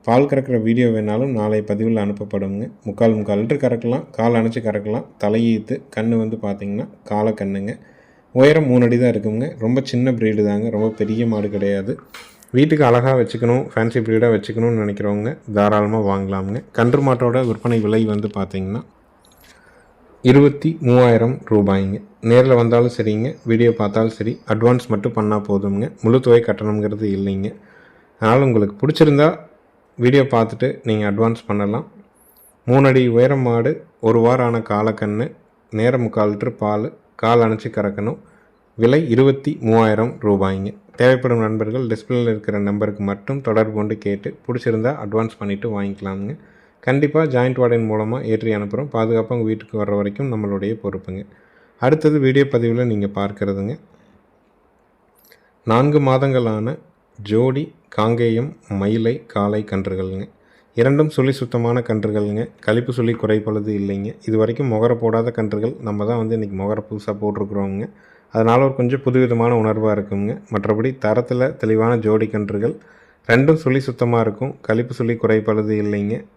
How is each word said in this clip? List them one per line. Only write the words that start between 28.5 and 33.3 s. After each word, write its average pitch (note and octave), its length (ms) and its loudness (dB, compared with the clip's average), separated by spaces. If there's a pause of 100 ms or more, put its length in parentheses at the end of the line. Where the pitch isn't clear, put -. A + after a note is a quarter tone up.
பிடிச்சிருந்தா D3 460 4 (760)
வீடியோ C3 200 6 (100)
பார்த்துட்டு A2+ 340 0 (220)
நீங்க G#2+ 200 0
அட்வான்ஸ் A2+ 380 0
பண்ணலாம். G#2 380 -2 (840)
மூணு C3+ 220 6
அடி C3 120 6 (140)
உயரம் C3 320 4